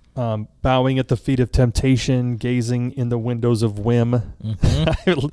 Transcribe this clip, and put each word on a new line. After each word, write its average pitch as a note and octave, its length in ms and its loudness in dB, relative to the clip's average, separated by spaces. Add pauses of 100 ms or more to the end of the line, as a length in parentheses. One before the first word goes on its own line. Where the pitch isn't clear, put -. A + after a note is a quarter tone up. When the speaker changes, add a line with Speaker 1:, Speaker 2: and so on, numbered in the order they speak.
(160)
Speaker 1:
Um, A2+ 320 -4 (140)
bowing C3 360 2
at B2+ 100 -2
the B2+ 100 2
feet C3 220 -2
of B2 120 0
temptation, B2 840 2
gazing B2 540 -2
in A#2+ 180 -4
the A#2+ 80 -2
windows A#2 440 0
of G#2 160 -2
whim. A#2+ 440 2 (200)
Speaker 2:
Mm-hmm. D3 920 0